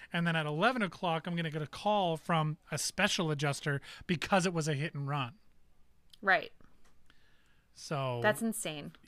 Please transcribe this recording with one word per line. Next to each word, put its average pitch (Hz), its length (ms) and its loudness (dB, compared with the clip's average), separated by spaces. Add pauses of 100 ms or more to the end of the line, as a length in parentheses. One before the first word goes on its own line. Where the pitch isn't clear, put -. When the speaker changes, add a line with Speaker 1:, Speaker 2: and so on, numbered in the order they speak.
(140)
Speaker 1:
and 170 120 2
then 170 120 2
at 156 80 0
eleven 202 360 2
o'clock, 170 460 0
I'm 175 80 -4
gonna 165 160 -2
get 156 100 -4
a 143 60 -6
call 202 480 2
from 156 420 2 (140)
a 156 60 -4
special 185 520 0
adjuster 143 520 0 (240)
because 175 400 2
it 190 80 0
was 156 160 0
a 156 40 0
hit 147 200 -2
and 143 140 -6
run. 139 260 -4 (880)
Speaker 2:
Right. 185 300 4 (1200)
Speaker 1:
So 131 480 -4
Speaker 2:
That's 214 180 2
insane. 175 520 -6 (140)